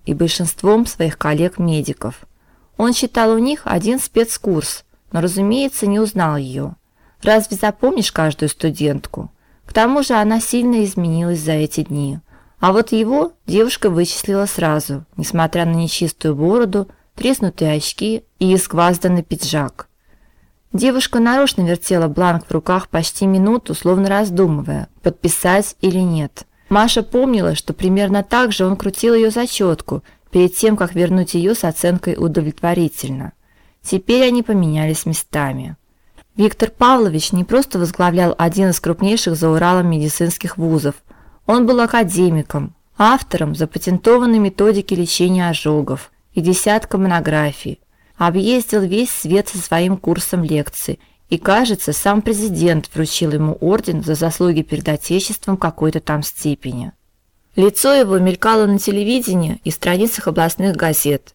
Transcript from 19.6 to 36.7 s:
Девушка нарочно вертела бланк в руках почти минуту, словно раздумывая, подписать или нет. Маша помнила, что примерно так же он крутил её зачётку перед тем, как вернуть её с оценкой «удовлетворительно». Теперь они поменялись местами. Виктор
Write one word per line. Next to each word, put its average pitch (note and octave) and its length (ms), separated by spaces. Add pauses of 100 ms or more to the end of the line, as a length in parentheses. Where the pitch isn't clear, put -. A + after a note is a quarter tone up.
Девушка B3+ 480
нарочно A#3+ 420
вертела E3+ 440
бланк E3+ 400
в - 60
руках F#3 360
почти E3 380
минуту, F#3+ 480
словно F#3 340
раздумывая, F3 800 (140)
подписать F3+ 800
или F#3 180
нет. E3 480 (220)
Маша A3 340
помнила, A3 520
что - 180
примерно G3 500
так A#3+ 300
же F#3+ 140
он F#3+ 100
крутил A3 380
её A3+ 160
зачётку G3 720 (280)
перед F3+ 240
тем, G#3+ 220
как F3 180
вернуть F3 400
её F3+ 200
с - 100
оценкой F3 540
«удовлетворительно». D#3 1120 (500)
Теперь B3 440
они A#3+ 160
поменялись D#3 640
местами. D3 680 (600)
Виктор G#3+ 340